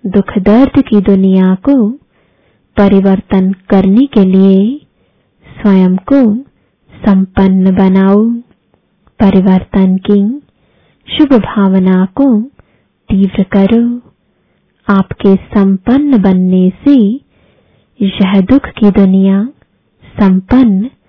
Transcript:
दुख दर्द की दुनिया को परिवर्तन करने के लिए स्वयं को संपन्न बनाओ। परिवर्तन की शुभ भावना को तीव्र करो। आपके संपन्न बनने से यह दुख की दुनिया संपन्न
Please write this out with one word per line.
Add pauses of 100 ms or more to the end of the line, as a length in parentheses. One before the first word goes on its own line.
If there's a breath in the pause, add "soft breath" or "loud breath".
(100)
दुख
दर्द
की
दुनिया
को (840)
परिवर्तन
करने
के
लिए (800)
स्वयं
को (720)
संपन्न
बनाओ। (680)
परिवर्तन
की (760)
शुभ
भावना
को (680)
तीव्र
करो। (880)
आपके
संपन्न
बनने (120)
से (1080)
यह
दुख
की
दुनिया (800)
संपन्न (180)